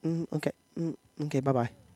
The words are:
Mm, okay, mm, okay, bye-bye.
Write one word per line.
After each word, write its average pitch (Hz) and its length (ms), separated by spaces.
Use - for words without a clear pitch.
Mm, 165 280
okay, 156 200
mm, 165 160
okay, 147 140
bye-bye. 127 560